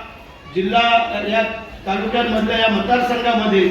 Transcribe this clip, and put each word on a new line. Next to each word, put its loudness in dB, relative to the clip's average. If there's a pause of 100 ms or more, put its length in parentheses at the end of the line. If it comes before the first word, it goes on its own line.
(560)
जिल्हा, 2 (420)
या 0 (420)
तालुक्यांमधल्या 0
या 2
मतदारसंघामध्ये 2